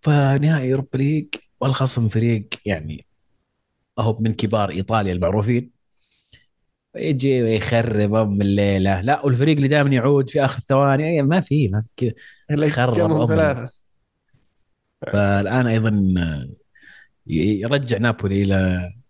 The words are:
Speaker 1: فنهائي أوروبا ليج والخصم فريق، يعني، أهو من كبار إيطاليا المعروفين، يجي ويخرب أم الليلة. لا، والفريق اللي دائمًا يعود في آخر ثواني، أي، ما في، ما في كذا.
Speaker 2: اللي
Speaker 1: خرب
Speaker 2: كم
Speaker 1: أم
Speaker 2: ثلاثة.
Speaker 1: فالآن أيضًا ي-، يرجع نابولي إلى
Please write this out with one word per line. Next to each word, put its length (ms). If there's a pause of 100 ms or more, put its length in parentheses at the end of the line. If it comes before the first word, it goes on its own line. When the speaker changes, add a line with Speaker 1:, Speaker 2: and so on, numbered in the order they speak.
Speaker 1:
فنهائي 680
أوروبا 260
ليج 300 (340)
والخصم 480
فريق، 380 (180)
يعني، 400 (920)
أهو 200
من 140
كبار 360
إيطاليا 440
المعروفين، 560 (1300)
يجي 480
ويخرب 720
أم 260
الليلة. 600
لا، 240
والفريق 300
اللي 120
دائمًا 220
يعود 400
في 160
آخر 140
ثواني، 500
أي، 120
ما 180
في، 280
ما 140
في 140
كذا. 180 (380)
Speaker 2:
اللي 180
Speaker 1:
خرب 260
Speaker 2:
كم 160
Speaker 1:
أم 160
Speaker 2:
ثلاثة. 460 (1300)
Speaker 1:
فالآن 600
أيضًا 460 (1120)
ي-، 340
يرجع 360
نابولي 440
إلى 400 (280)